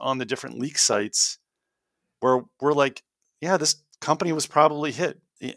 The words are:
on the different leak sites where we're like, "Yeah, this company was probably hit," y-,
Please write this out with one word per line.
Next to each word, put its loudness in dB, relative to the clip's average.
on -4
the -4
different -8
leak -6
sites 0
where 4
we're 2
like, 0
"Yeah, 0
this 0
company 0
was -4
probably 2
hit," -4
y-, -10